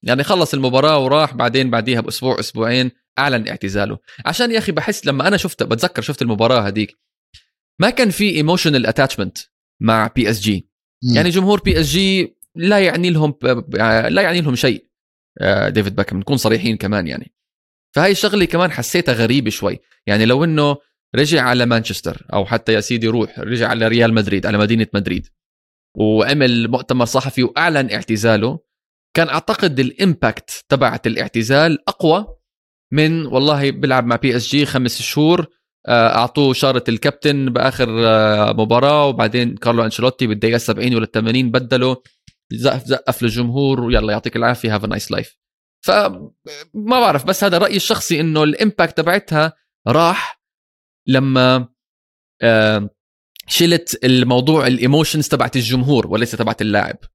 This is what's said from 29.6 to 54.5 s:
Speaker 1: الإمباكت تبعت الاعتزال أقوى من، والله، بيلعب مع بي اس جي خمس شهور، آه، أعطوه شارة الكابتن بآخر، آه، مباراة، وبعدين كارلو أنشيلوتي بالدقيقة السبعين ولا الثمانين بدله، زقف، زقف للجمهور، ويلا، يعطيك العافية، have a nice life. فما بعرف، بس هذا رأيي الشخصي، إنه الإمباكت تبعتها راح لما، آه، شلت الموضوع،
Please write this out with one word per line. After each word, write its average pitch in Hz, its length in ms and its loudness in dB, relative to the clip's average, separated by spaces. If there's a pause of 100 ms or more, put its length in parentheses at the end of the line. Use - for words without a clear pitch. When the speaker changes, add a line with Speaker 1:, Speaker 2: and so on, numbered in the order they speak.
Speaker 1:
الإمباكت - 880 -2
تبعت 127 380 0
الاعتزال 120 840 0
أقوى 185 380 0 (680)
من، 156 340 0
والله، 139 440 0
بيلعب 131 360 0
مع 120 100 0
بي 120 200 0
اس 117 120 -4
جي 143 180 2
خمس 127 360 -2
شهور، 156 440 2 (420)
آه، 117 280 4
أعطوه 131 360 2
شارة 127 360 0
الكابتن 135 640 0
بآخر، 120 540 0
آه، 107 460 4
مباراة، 123 540 2
وبعدين 117 500 -2
كارلو 117 280 0
أنشيلوتي 123 420 -2
بالدقيقة 110 300 0
السبعين 113 380 -2
ولا 113 100 0
الثمانين 117 460 0
بدله، 127 460 0 (560)
زقف، 120 340 -2
زقف 127 360 -4
للجمهور، 123 580 -2
ويلا، 110 320 0
يعطيك 113 240 -6
العافية، 117 420 -2
have 101 40 -6
a 107 40 -6
nice 107 300 -6
life. - 240 -12 (460)
فما 202 1120 -2
بعرف، 156 260 2
بس 185 180 -2
هذا 175 140 2
رأيي 196 180 0
الشخصي، - 440 -2
إنه 156 220 0
الإمباكت 165 540 0
تبعتها 160 560 -2 (360)
راح 165 540 0 (640)
لما، 131 600 2 (760)
آه، 107 480 2 (560)
شلت 170 580 0
الموضوع، 127 600 2